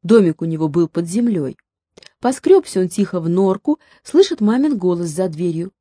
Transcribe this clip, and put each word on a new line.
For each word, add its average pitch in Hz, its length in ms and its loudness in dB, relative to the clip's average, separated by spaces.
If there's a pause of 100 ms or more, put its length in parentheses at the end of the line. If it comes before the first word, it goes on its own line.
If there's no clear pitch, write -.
Домик 180 380 4
у 170 40 -4
него 160 220 -2
был 160 200 0
под 170 200 -6
землёй. 185 500 -4 (600)
Поскрёбся 269 640 2
он 180 80 -2
тихо 190 300 -4
в 165 100 -4
норку, 190 500 0 (240)
слышит 349 380 2
мамин 254 360 0
голос 175 300 -2
за 175 220 -4
дверью. 170 520 -6